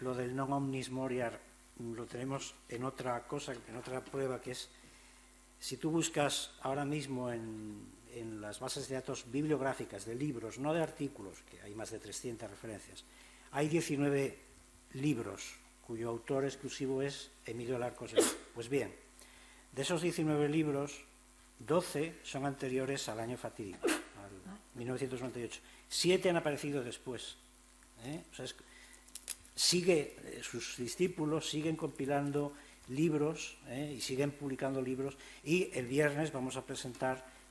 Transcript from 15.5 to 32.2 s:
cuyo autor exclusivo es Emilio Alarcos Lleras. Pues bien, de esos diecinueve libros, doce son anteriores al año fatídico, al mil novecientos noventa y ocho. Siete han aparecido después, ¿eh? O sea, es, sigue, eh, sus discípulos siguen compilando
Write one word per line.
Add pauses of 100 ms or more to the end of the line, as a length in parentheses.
cuyo
autor
exclusivo
es (140)
Emilio
Alarcos
Lleras. (180)
Pues
bien, (800)
de
esos
diecinueve
libros, (540)
doce
son
anteriores
al
año
fatídico,
al (420)
mil
novecientos
noventa
y
ocho. (260)
Siete
han
aparecido
después, (680)
¿eh?
O
sea,
es, (960)
sigue,
eh,
sus
discípulos
siguen
compilando (340)